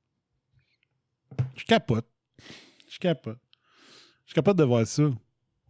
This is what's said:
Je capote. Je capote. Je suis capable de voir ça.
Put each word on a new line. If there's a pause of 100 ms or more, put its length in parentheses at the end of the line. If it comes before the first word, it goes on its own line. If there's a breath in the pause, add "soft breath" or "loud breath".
(1600)
Je
capote. (840 loud breath)
Je
capote. (880 soft breath)
Je
suis
capable
de
voir
ça. (680)